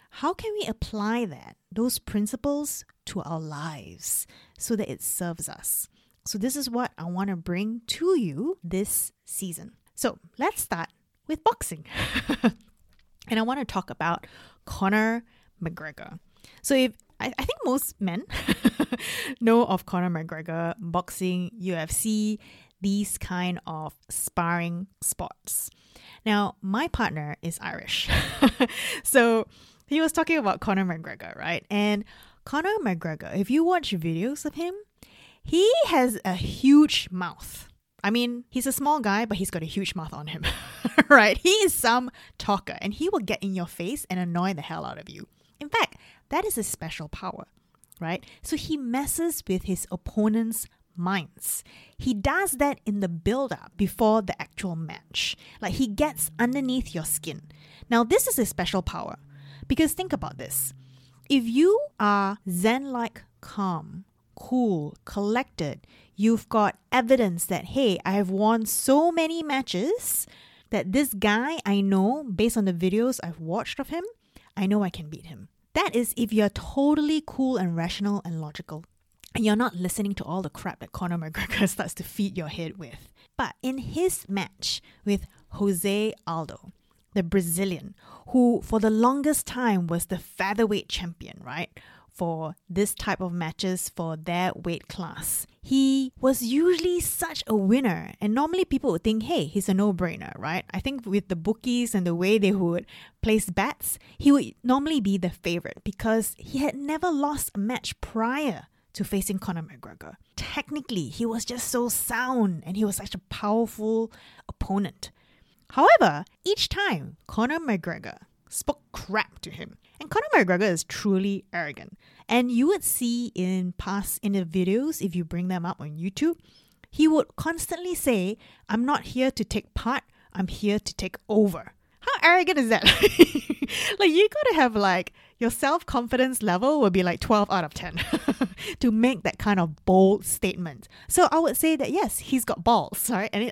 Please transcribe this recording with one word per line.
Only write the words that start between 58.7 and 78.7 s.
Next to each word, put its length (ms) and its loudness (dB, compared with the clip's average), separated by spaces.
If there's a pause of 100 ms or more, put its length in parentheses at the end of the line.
power, 380 -8 (480)
because 260 4
think 180 -6
about 280 -4
this. 340 -4 (560)
If 140 6
you 360 6 (200)
are 400 2 (100)
zen-like 760 -2 (160)
calm, 640 -6 (300)
cool, 600 0 (100)
collected, 800 -4 (300)
you've 340 2
got 300 2 (120)
evidence 540 4
that, 200 -4
"Hey, 380 2
I 100 0
have 180 2
won 340 4
so 460 4
many 320 0
matches 800 -2 (460)
that 220 0
this 200 2
guy 500 2
I 180 2
know, 420 4
based 340 0
on 80 2
the 80 2
videos 500 0
I've 160 -8
watched 400 -6
of 100 -8
him, 140 -6 (540)
I 80 0
know 180 4
I 60 -2
can 200 -10
beat 180 -16
him." 220 -18 (240)
That 220 2
is 220 0
if 160 0
you're 160 4
totally 760 2
cool 320 0
and 180 0
rational 500 -2
and 160 -6
logical, 420 -12 (520)